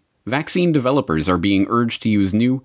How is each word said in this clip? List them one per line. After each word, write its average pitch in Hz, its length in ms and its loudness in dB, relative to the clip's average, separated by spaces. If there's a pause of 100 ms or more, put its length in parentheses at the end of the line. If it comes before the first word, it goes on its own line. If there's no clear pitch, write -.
(280)
vaccine 160 440 0
developers 127 560 0
are 90 120 2
being 98 280 2
urged 117 360 -2
to 113 60 -2
use 101 260 2
new 127 300 0